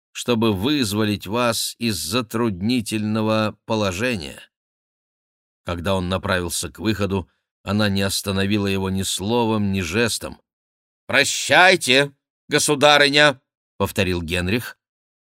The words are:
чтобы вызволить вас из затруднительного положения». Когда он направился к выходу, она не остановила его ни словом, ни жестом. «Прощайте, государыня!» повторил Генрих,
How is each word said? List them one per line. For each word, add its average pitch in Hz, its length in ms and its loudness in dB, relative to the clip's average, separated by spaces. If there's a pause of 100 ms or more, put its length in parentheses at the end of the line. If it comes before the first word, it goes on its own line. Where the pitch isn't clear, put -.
(120)
чтобы 113 400 0
вызволить 104 760 -2
вас 117 500 -2
из 113 200 -2
затруднительного 110 1700 -2
положения». 104 760 -4 (1300)
Когда 87 300 -2
он 90 140 -2
направился 90 600 -2
к - 100 -20
выходу, 98 500 -2 (340)
она 104 240 0
не 98 140 0
остановила 98 640 -2
его 98 240 -2
ни 95 140 -2
словом, 110 680 -2
ни 98 100 -2
жестом. 90 600 -4 (640)
«Прощайте, 143 1080 4 (380)
государыня!» 143 920 4 (380)
повторил 90 460 -2
Генрих, 90 560 -4 (460)